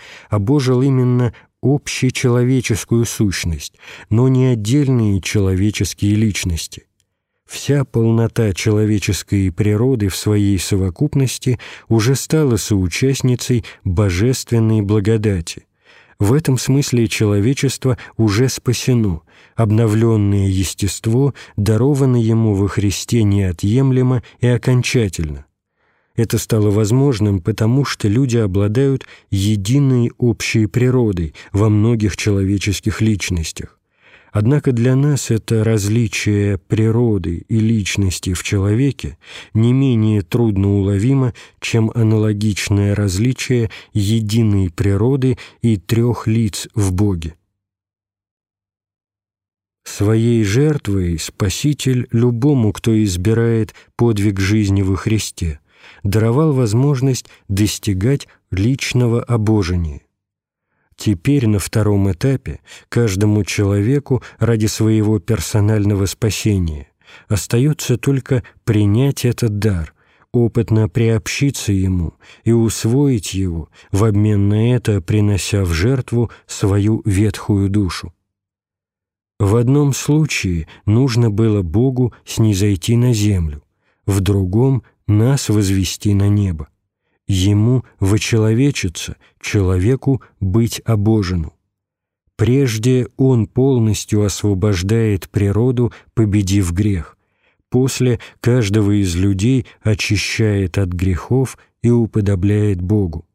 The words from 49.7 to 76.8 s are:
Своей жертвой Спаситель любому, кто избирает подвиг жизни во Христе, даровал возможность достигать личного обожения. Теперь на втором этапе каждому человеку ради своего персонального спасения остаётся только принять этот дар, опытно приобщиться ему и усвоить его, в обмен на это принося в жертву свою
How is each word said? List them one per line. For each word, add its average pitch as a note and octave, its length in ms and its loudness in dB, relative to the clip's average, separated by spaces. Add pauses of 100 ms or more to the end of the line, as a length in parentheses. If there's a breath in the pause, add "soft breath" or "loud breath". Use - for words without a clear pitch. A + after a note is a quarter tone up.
Своей A2+ 600 0
жертвой G2+ 720 0
Спаситель B2+ 920 -2
любому, A#2 640 2
кто A2 280 0
избирает A2 720 0 (220 loud breath)
подвиг G#2 420 2
жизни G2 440 2
во F#2+ 120 0
Христе, F2+ 640 -4 (440 loud breath)
даровал A2+ 500 2
возможность C3 720 0 (220 loud breath)
достигать G2+ 800 -2 (220 soft breath)
личного A#2 720 0
обожения. F#2 800 -2 (920)
Теперь A#2+ 500 0
на G#2+ 120 2
втором G2+ 540 0
этапе B2+ 480 -4 (280 loud breath)
каждому G#2 560 0
человеку G#2 800 -2 (160 loud breath)
ради A2+ 280 0
своего G#2+ 520 0
персонального G2+ 880 0
спасения F2+ 840 -2 (400 loud breath)
остаётся B2 680 -2
только C3+ 460 -2 (220 loud breath)
принять A2 600 2
этот A2+ 340 0
дар, G2 360 -2 (360 soft breath)
опытно A2 580 0
приобщиться A2+ 840 -2
ему F#2 420 0 (300 loud breath)
и A2+ 80 2
усвоить A#2 800 0
его, F2 380 -4 (200 loud breath)
в G2 140 0
обмен G#2 440 2
на A2 260 2
это A2 260 0
принося G#2 640 0
в E2+ 80 -2
жертву A#2 580 -2 (160 loud breath)
свою G#2 580 0